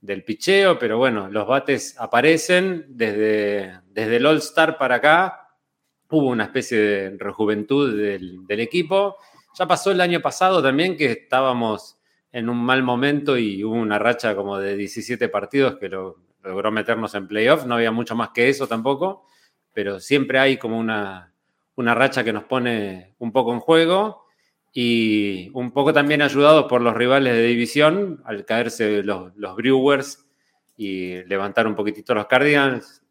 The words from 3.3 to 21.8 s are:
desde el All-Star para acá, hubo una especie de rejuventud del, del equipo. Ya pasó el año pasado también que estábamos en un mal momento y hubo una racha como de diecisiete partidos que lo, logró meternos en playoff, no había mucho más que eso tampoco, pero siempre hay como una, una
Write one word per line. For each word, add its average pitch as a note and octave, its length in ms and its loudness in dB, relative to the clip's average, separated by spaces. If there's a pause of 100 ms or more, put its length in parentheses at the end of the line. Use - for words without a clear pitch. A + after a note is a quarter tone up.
desde A2 260 -2
el B2 80 2
All-Star D#3+ 520 2
para B2+ 180 0
acá, D#3+ 520 2 (640)
hubo D3 180 2
una A#2 160 0
especie A#2 340 -4
de G2 400 0
rejuventud G#2+ 800 -2
del, F#2 480 -6
del G#2 140 -4
equipo. F3+ 560 -2 (400)
Ya F3+ 120 -4
pasó F3+ 240 0
el F#3 100 2
año F3 180 0
pasado F3+ 440 2
también D3+ 340 2
que C#3+ 140 0
estábamos A#2+ 880 -2 (320)
en A#2 180 -6
un A#2+ 80 -2
mal B2+ 240 2
momento C#3 560 0
y G2+ 260 -2
hubo A2 120 -2
una G#2+ 240 0
racha A2+ 360 0
como G2 220 -4
de G2 180 -4
diecisiete G#2+ 540 -6
partidos B2 480 -2
que G2 120 -10
lo, F#2+ 280 -10 (240)
logró G2 300 -4
meternos A2 420 -4
en F#2+ 140 -8
playoff, A2+ 400 2
no A#2+ 80 -2
había A#2 160 0
mucho A#2 240 -4
más A#2 140 -4
que A#2+ 200 2
eso C#3 160 -2
tampoco, C3+ 600 -4 (440)
pero G2 280 -6
siempre C3 400 0
hay C3+ 180 4
como A2+ 220 -6
una, G2+ 560 -6 (400)
una A#2+ 180 0